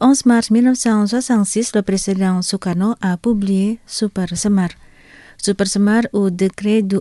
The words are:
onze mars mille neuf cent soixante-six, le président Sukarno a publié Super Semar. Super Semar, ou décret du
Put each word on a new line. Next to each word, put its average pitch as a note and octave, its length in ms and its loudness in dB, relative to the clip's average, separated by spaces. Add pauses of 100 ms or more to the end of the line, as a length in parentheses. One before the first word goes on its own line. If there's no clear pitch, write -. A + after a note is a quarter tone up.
onze C4+ 240 4
mars A#3 240 2
mille A#3 140 4
neuf B3+ 120 2
cent G#3+ 300 0
soixante-six, A3+ 680 -2
le G#3+ 60 2
président F#3+ 600 0
Sukarno F#3+ 580 -2
a F3+ 160 -2
publié G3+ 720 0
Super F#3 500 -4
Semar. F#3+ 320 0 (720)
Super G3 280 -2
Semar, G#3 360 2 (100)
ou G3+ 160 0
décret G3 540 0
du G3 180 0